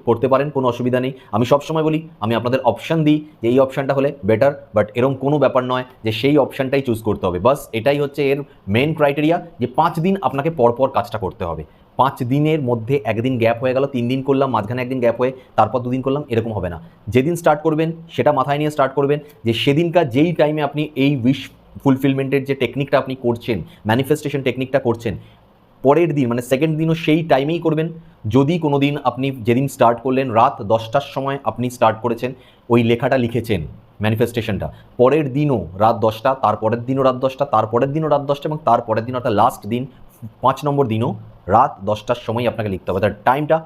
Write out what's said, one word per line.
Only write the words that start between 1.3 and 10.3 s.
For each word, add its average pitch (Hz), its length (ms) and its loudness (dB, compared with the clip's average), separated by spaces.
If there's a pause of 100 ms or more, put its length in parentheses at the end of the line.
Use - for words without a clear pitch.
আমি 131 160 2
সবসময় 156 360 0
বলি 156 100 0 (260)
আমি 110 140 0
আপনাদের 123 220 0 (100)
অপশন 160 360 -2
দিই 151 120 4 (240)
যে 113 100 0
এই 127 120 4
অপশনটা 135 340 -2
হলে 135 100 2 (200)
বেটার, 135 240 4 (240)
but 104 100 2 (120)
এরম 131 140 2 (120)
কোনো 143 200 0
ব্যাপার 127 180 2 (100)
নয় 127 120 -2 (200)
যে 110 160 0
সেই 143 240 4
অপশনটাই 135 420 -2
চুজ 113 120 0 (100)
করতে 101 200 -2
হবে। 90 180 -2
বাস 143 120 2 (200)
এটাই 139 240 0
হচ্ছে 147 180 -4 (120)
এর 143 60 -2 (360)
মেইন 131 240 2
ক্রাইটেরিয়া, 151 380 2 (240)
যে 117 60 -2 (120)
পাঁচ 160 160 2 (100)
দিন 190 100 2 (120)
আপনাকে 139 240 -2 (100)